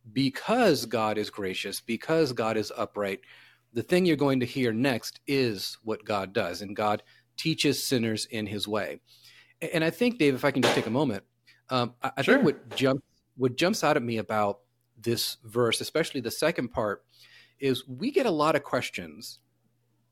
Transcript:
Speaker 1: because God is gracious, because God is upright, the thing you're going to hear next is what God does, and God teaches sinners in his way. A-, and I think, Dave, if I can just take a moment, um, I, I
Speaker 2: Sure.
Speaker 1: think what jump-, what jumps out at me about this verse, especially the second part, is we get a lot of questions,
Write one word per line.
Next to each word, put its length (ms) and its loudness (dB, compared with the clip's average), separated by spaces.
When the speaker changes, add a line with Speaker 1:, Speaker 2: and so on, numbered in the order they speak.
Speaker 1:
because 760 2
God 320 0
is 140 -2
gracious, 500 -6
because 520 0
God 240 0
is 180 -2
upright, 460 -4
the 100 -2
thing 220 4
you're 120 4
going 240 2
to 40 -2
hear 280 0
next 520 -2
is 580 -2
what 220 -4
God 280 -2
does, 280 -2
and 140 -10
God 280 0
teaches 460 0
sinners 420 0
in 220 -6
his 200 -6
way. 320 -4
A-, 120 -6
and 100 2
I 60 2
think, 300 0
Dave, 160 4
if 80 -4
I 80 4
can 100 0
just 140 4
take 120 0
a 40 -4
moment, 320 0
um, 240 0
I, 140 -2
I 40 0
Speaker 2:
Sure. 140 6
Speaker 1:
think 100 4
what 300 0
jump-, 280 0
what 180 0
jumps 280 0
out 120 6
at 80 0
me 140 -2
about 420 0
this 480 -2
verse, 340 0
especially 400 -2
the 120 -6
second 380 0
part, 340 -2
is 280 -2
we 240 -6
get 140 2
a 60 2
lot 240 2
of 80 -2
questions, 760 -8